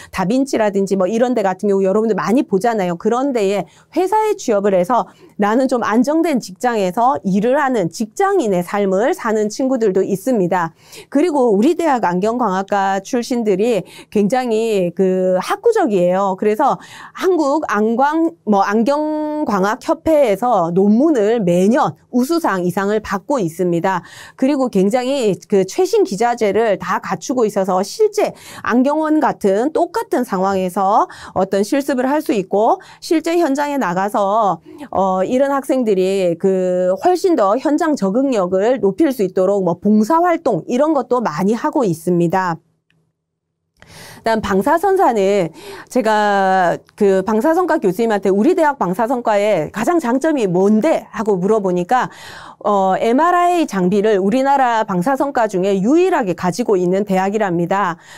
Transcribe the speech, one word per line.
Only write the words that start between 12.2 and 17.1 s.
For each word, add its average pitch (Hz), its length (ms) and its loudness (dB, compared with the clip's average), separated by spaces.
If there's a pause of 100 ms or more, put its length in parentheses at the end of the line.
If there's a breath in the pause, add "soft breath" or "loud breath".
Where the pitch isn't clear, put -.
출신들이 220 840 -2 (260 loud breath)
굉장히 220 840 0
그 185 460 0
학구적이에요. 202 960 0
그래서 214 400 0 (360 loud breath)